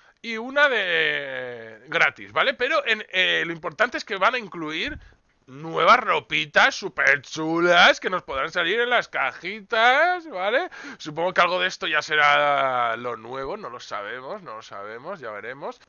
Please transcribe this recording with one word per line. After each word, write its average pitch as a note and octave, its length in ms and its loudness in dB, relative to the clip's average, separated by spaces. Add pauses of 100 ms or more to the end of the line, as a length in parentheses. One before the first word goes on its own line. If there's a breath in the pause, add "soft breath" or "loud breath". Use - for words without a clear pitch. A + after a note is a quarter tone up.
(220 soft breath)
y A3+ 160 -6
una C#4 300 2
de C#3+ 1200 -2
gratis, D3 440 2
¿vale? G3 220 2
Pero C#4 320 0
en, G#3+ 240 0
eh, F3 360 2
lo E3+ 60 -6
importante E3+ 460 -4
es - 60 -8
que G#3 120 -6
van G#3 180 4
a B3+ 40 -2
incluir F3+ 600 -6 (460 soft breath)
nuevas D#3+ 560 2
ropitas E3+ 760 0
súper C#3 480 0
chulas F3 760 4
que A3 100 -4
nos F3+ 140 -4
podrán C#3+ 260 -4
salir F3+ 300 -2
en A#3+ 100 -2
las A3 160 0
cajitas, A3+ 1200 0
¿vale? A#3 420 -2 (280 loud breath)
Supongo D#3+ 340 -4
que F3+ 100 4
algo F3+ 180 2
de F#3 80 0
esto F#3 180 -6
ya D3+ 160 0
será C#3+ 960 4
lo A#2+ 200 -6
nuevo, C3 400 -8
no F3+ 120 -12
lo A#2+ 100 -14
sabemos, B2 640 -10
no A#2 140 -14
lo A2+ 60 -14
sabemos, A#2+ 580 -14
ya A#2 100 -10
veremos. B2+ 580 -12